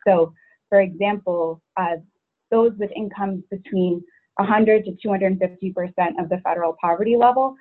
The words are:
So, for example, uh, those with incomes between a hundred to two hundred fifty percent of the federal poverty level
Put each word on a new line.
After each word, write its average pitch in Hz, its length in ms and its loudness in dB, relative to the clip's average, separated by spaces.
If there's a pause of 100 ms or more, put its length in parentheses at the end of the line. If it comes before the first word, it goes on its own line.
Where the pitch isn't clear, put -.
So, 170 280 2 (360)
for 202 120 6
example, 175 800 -2 (160)
uh, 175 180 -2 (560)
those 233 260 4
with 202 180 -6
incomes 202 540 -6
between 180 540 -2 (340)
a 202 60 0
hundred 214 420 2
to 185 160 -10
two 220 80 -6
hundred 190 300 0
fifty 185 320 -4
percent 180 480 -4
of 170 100 -6
the 180 140 -2
federal 170 360 -2
poverty 180 360 0
level 247 460 4